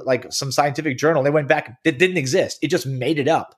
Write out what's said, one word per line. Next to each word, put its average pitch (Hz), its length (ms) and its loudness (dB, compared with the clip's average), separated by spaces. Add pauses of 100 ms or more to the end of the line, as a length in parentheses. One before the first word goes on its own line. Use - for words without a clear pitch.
like, 131 260 0
some 139 200 -4
scientific 147 480 0
journal. 147 240 2
They 143 80 4
went 147 160 2
back, 151 360 -2
it 151 140 2
didn't 180 200 2
exist. 135 440 0
It 151 60 -2
just 160 180 -2
made 135 320 -2
it 139 100 0
up 151 300 0